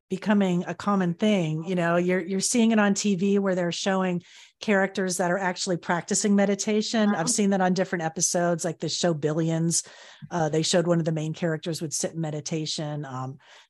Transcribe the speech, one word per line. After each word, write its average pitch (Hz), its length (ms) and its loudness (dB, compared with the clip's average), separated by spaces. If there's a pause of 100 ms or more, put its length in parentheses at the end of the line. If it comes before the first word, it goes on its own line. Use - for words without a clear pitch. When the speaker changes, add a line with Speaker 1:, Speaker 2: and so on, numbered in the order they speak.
Speaker 1:
becoming 185 580 2
a 165 80 -6
common 190 400 0
thing. 165 500 0
You 185 120 -4
know, 170 200 2
you're, 180 240 2
you're 190 200 -4
seeing 226 320 2
it 214 80 4
on 202 140 4
T 202 200 0
V 196 240 2
where 196 160 0
they're 175 160 0
showing 185 520 -2 (380)
characters 190 580 0
that 175 120 2
are 190 80 2
actually 185 380 -2
practicing 190 580 0
meditation. 208 760 2
Speaker 2:
Uh-huh. 165 100 0
Speaker 1:
I've 165 100 0
seen 202 200 2
that 196 100 2
on 185 140 4
different 180 280 -2
episodes, 175 640 0
like 160 160 -4
the 165 80 -4
show 170 260 0
Billions. 160 720 0 (440)
Uh, 170 200 0
they 160 140 0
showed 175 260 2
one 170 100 4
of 160 60 0
the 160 80 -2
main 156 200 -4
characters 160 480 -4
would 156 120 -6
sit - 220 -6
in 165 60 -6
meditation. 151 840 -6
Um, 131 340 -10 (320)